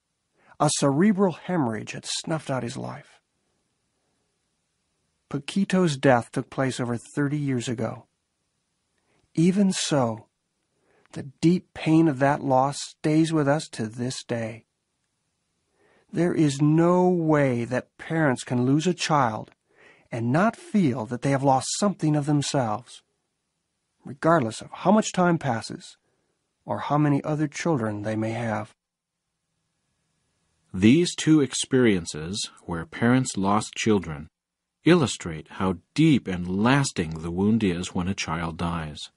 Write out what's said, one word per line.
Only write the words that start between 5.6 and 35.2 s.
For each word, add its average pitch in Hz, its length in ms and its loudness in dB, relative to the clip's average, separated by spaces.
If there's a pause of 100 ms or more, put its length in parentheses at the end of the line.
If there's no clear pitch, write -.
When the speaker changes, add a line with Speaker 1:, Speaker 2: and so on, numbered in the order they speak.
Speaker 1:
death 131 360 2
took - 180 -6
place 131 300 -4
over 120 160 -4
thirty 143 420 -6
years 131 300 -4
ago. 117 400 -8 (1300)
Even 190 380 4
so, 117 540 -2 (840)
the 156 180 -12 (100)
deep 175 340 2
pain 160 340 4
of 131 100 -2
that 139 240 2
loss 135 380 2
stays 156 520 0
with 151 140 2
us 151 220 0
to 113 180 -8
this 123 380 -8
day. 113 400 -8 (1500)
There 170 200 0
is 143 260 2
no 170 480 4
way 147 560 2
that 123 320 -6
parents 156 480 0
can 123 220 0
lose 151 200 2
a 180 60 2
child 123 580 -2 (600)
and 117 200 -4
not 190 260 0
feel 135 500 -2
that 120 160 -8
they 143 80 0
have 135 120 0
lost 131 260 2 (100)
something 165 360 0
of 143 120 0
themselves, 135 760 -2 (1000)
regardless 139 560 0
of 135 100 -18
how - 220 0
much 214 200 2
time 175 260 2
passes - 580 -8 (680)
or - 140 -6
how 143 180 -2
many 143 260 2
other 151 240 -4
children 113 540 -4
they 110 120 -4
may 110 180 -4
have. 110 440 -6 (2000)
Speaker 2:
These 127 400 4
two 156 260 4
experiences, 101 1080 0 (140)
where 85 200 -6
parents 123 540 0
lost 101 360 -2
children, 82 540 -2 (560)
illustrate 110 680 0